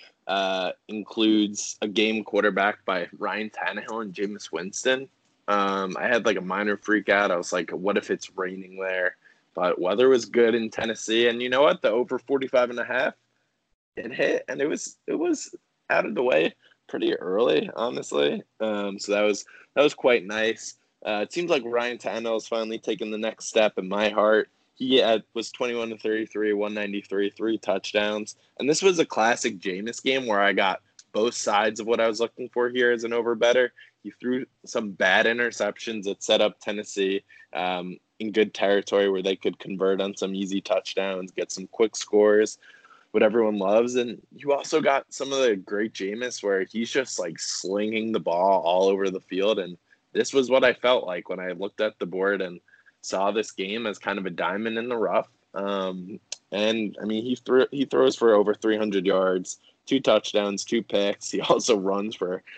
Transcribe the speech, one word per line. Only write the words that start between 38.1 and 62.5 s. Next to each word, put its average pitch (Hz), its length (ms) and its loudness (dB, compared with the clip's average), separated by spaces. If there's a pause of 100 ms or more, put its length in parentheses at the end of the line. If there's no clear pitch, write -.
in 110 140 -6
good 107 200 2
territory 101 560 2
where 95 120 0
they 95 160 0
could 95 220 -2
convert 95 420 0
on 98 160 -4
some 95 180 -4
easy 98 240 -2
touchdowns, 95 720 -4
get - 220 -6
some 95 140 -10
quick - 280 0
scores, 104 600 4 (540)
what 107 120 4
everyone 107 340 4
loves. 110 380 4
And 120 260 -2 (140)
you 139 160 -4
also 156 300 0
got 139 320 0
some 139 180 -8
of 135 80 0
the 120 160 4
great 104 380 -4
Jameis 110 500 -6
where 98 220 0
he's 110 260 -6
just, 131 280 -2
like, 85 200 -6
slinging 110 720 -4
the 110 80 0
ball 87 420 2
all 92 280 4
over 98 200 2
the 92 120 -6
field. 101 380 0
And 87 180 -6 (360)
this 117 200 -2
was 131 160 2
what 131 140 4
I 123 100 6
felt 123 320 2
like - 240 -6
when 90 100 -8
I 90 120 -6
looked 95 300 -8
at 107 180 -2
the 101 60 -6
board 95 360 0
and 90 180 -8 (420)
saw 98 300 -2
this 104 200 -2
game 107 360 -6
as 98 120 -6
kind 101 200 -4
of 95 60 -4
a 92 60 -6
diamond 98 460 -4
in 120 120 -6
the 120 80 -4
rough. 95 320 -2 (240)
Um, 95 640 -6 (320)
and, 107 500 -2
I - 40 -8
mean, 110 180 -4
he 123 120 -4
threw, 127 360 2
he 139 140 -2
throws 131 300 2
for 113 180 6
over 104 200 4
three 110 240 0
hundred 98 280 0
yards, 92 540 0 (260)
two 135 140 2
touchdowns, 104 640 2
two 117 200 -2
picks. 101 460 -2
He - 120 -4
<laughs> - 80 0
also 113 280 4
runs 101 380 -2
for, 90 280 -4 (140)